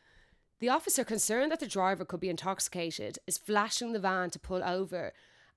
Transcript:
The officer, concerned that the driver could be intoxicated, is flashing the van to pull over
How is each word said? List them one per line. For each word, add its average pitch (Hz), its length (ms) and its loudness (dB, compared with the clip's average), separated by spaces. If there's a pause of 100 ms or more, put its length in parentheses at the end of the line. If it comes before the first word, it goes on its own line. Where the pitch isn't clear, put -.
(600)
The 233 80 0
officer, 277 360 2
concerned 233 460 2
that 320 100 0
the 294 60 -2
driver 190 380 2
could 156 160 -6
be 185 100 -2
intoxicated, 170 960 -2
is 180 100 0
flashing 220 560 0
the 220 60 0
van 185 320 0
to - 80 -10
pull 185 240 -4
over 175 500 -2 (440)